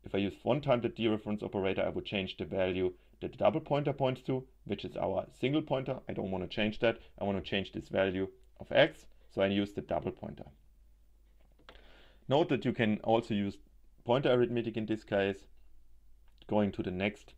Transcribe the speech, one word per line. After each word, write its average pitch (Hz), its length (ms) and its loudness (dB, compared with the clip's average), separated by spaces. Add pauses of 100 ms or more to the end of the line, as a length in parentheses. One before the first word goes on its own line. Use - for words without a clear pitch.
if - 100 -10
I 98 60 2
use 98 240 0
one 127 180 2
time 123 200 2
the 113 80 0
dereference 107 520 0
operator, 98 400 0
I 92 80 2
would 90 160 -6
change 95 320 -4
the 95 80 -6
value 92 480 0 (280)
that 90 100 -6
the - 60 -18
double 104 240 4
pointer 147 320 -2
points 131 300 -2
to, 131 200 -2 (220)
which - 180 -6
is - 140 -8
our 92 280 -2 (140)
single 143 220 0
pointer. 135 380 -4 (100)
I 98 40 -6
don't 101 160 -4
want 92 140 -4
to - 120 -8
change 107 240 0
that. 113 200 2 (200)
I 101 40 -2
want 98 180 0
to - 80 -12
change 98 220 -2
this - 160 -8
value 95 400 2 (320)
of - 120 -12
x, 156 340 4 (280)
so 101 80 0
I 98 60 6
use 101 240 2
the - 100 -6
double - 300 -2
pointer. - 320 -12 (1800)
Note 151 220 4
that 131 160 0
you 117 80 2
can 107 300 2
also 113 300 2
use 101 240 -2 (460)
pointer 135 280 4
arithmetic 117 440 2
in 110 100 -2
this 107 180 -4
case, 98 440 0 (1000)
going 104 260 2
to - 100 -6
the 95 80 -4
next 95 460 -4